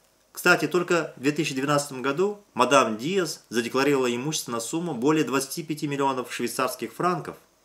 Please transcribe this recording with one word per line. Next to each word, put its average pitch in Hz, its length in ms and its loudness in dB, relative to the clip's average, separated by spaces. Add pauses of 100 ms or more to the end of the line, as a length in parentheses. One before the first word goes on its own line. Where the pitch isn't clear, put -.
(300)
Кстати, 170 380 4
только 175 480 0
в - 40 -16
две 135 120 2
тысячи 147 220 -2
двенадцатом 139 480 0
году 175 380 0 (140)
мадам 123 420 6
Диас 165 520 -2
задекларировала 127 640 2
имущество 131 380 -4
на 117 80 -4
сумму 165 340 -4
более 147 300 2
двадцати 135 400 -2
пяти 151 240 -6
миллионов 139 440 -2
швейцарских 123 600 -4
франков. 165 440 -4 (280)